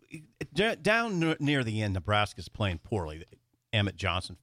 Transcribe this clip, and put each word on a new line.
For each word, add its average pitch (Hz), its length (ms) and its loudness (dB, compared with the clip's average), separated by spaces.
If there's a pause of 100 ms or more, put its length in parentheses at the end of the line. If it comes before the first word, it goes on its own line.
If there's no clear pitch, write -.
(540)
d-, 202 220 2
down 208 480 2
n-, 160 160 2
near 143 240 2
the 110 180 0
end, 101 120 0
Nebraska's 104 540 0
playing 95 300 -2
poorly. 82 460 -4 (480)
Emmett 101 240 2
Johnson 90 460 -4